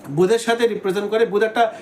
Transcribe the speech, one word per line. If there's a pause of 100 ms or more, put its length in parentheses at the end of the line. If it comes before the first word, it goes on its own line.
বুধের
সাথে
রিপ্রেজেন্ট
করে,
বুধ
একটা